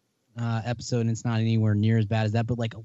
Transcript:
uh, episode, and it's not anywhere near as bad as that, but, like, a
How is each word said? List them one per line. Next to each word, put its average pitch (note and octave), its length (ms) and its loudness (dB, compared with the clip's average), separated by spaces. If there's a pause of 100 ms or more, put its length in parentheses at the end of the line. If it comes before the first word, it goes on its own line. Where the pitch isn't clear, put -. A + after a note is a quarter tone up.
(380)
uh, A#2 260 -2
episode, A#2+ 380 -4
and A2+ 80 0
it's A2+ 160 -4
not A2+ 140 0
anywhere A2+ 360 2
near A2 220 4
as A2 80 2
bad A2 200 0
as G#2 80 0
that, A2+ 140 0
but, A#2+ 120 -2
like, A2+ 160 -4
a A#2 100 -14